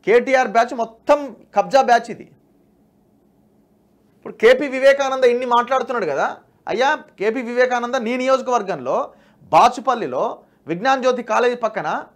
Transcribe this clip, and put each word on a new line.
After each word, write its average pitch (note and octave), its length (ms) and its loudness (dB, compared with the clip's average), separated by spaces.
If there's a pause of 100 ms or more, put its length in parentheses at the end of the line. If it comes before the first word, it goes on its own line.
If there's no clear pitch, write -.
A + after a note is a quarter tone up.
కేటీఆర్ B3 480 2
బ్యాచ్ A#3 260 2
మొత్తం C#4+ 380 -2 (380)
కబ్జా G3+ 240 2 (100)
బ్యాచ్ A#3 240 4
ఇది. - 100 -18 (1900)
ఇప్పుడు - 240 -16
కేపీ B3+ 340 4
వివేకానంద C4 580 2
ఇన్ని B3 140 -2 (100)
మాట్లాడుతున్నాడు A#3+ 540 -2
కదా, D#3 160 -2 (440)
అయ్యా B3+ 200 0 (300)
కేపీ A3+ 300 -2
వివేకానంద, B3 460 -2 (100)
నీ A#3+ 160 -2
నియోజకవర్గంలో G#3+ 760 -2 (560)
బాచుపల్లిలో G#3 720 2 (460)
విజ్ఞాన్ B3 340 -2
జ్యోతి B3 260 0
కాలేజీ A#3 340 0
పక్కన G3 240 -4 (280)